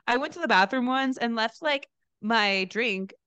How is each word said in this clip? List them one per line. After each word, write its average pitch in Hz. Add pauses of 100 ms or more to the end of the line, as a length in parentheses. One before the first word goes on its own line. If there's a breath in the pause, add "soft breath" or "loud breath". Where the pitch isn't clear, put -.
I 240
went 302
to 349
the 330
bathroom 226
once 262
and 233
left, 226
like, 285 (340)
my 208
drink 202 (140)